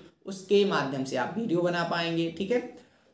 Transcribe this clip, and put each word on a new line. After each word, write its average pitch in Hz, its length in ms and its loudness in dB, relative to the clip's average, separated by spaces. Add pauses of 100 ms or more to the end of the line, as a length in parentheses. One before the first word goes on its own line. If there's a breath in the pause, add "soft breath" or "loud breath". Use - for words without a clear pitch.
(260 loud breath)
उसके 202 420 4
माध्यम 139 380 0
से 127 120 -4
आप 123 200 -2
video 175 240 0
बना 175 260 2
पाएंगे, 165 460 0
ठीक 196 180 -4
है। 247 80 2 (540 loud breath)